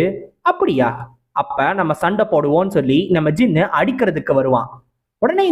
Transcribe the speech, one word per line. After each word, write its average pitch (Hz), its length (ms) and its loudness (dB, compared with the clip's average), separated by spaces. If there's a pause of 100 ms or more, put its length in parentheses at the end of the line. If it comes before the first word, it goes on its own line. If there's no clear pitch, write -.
(500)
"அப்படியா, 359 400 0 (520)
அப்ப 143 380 -2
நம்ம 160 220 -2
சண்டை 202 300 0
போடுவோம்னு" 160 460 0
சொல்லி 135 200 2 (180)
நம்ம 151 220 0
ஜின்னு 185 260 2 (160)
அடிக்கிறதுக்கு 185 600 0
வருவான். 127 280 0 (540)
உடனே 359 300 2